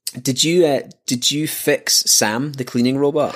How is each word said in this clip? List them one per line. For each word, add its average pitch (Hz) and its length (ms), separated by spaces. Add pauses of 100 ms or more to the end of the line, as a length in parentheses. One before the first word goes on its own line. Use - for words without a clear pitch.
(200)
did 127 240
you, 165 220
uh, 139 160 (260)
did 123 240
you 151 160
fix - 640
Sam, 117 420
the 131 100
cleaning 127 340
robot? 143 380